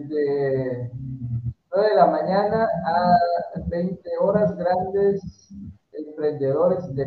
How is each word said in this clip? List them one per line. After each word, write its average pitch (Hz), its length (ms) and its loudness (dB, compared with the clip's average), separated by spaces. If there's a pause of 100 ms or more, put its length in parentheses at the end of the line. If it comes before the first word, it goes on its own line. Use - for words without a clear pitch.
de 135 840 0 (800)
nueve 208 180 2
de 202 60 2
la 185 120 8
mañana 196 560 2
a 170 1040 2
veinte 175 420 -4 (100)
horas, 202 380 2
grandes 190 960 -2 (400)
emprendedores 151 1000 -2
de 135 120 -2